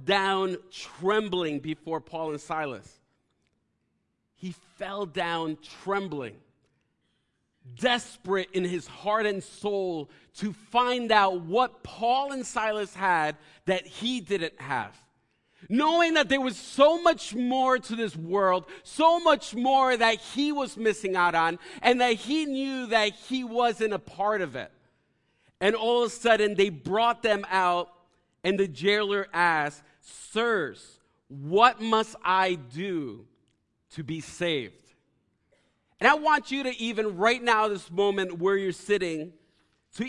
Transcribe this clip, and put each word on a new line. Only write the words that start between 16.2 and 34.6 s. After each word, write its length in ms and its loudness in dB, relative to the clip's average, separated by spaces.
there 100 4
was 160 -2
so 460 4
much 320 2
more 460 2
to 160 -8
this 200 -4
world, 540 0
so 360 4
much 360 2
more 420 2
that 220 2
he 320 -2
was 260 -4
missing 380 -2
out 180 4
on, 240 2
and 180 4
that 140 4
he 320 -2
knew 400 -4
that 280 2
he 300 -8
wasn't 480 0
a 60 -4
part 440 -2
of 140 -6
it. 160 -10
And 160 2
all 280 2
of 80 -2
a 20 -12
sudden, 400 4
they 160 4
brought 540 0
them 260 2
out, 420 0
and 160 0
the 80 2
jailer 680 0
asked, 480 2
"Sirs, 1000 -4
what 540 2
must 420 0
I 300 2
do 720 -8
to 140 -12
be 180 -8
saved?" 720 -6